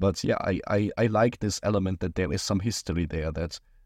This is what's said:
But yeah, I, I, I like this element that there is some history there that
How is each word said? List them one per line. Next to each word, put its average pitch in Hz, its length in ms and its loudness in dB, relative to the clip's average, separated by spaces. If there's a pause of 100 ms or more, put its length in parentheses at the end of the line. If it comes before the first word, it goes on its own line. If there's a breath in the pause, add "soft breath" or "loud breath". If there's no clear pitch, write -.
But 95 240 2
yeah, 113 160 2
I, - 260 0
I, 104 320 2
I 117 80 4
like 110 320 2
this 104 240 -2
element 95 380 0
that 90 160 -4
there 87 160 0
is 92 100 -2
some 101 160 0
history 87 480 -2
there 80 240 -4
that 80 300 -6 (260)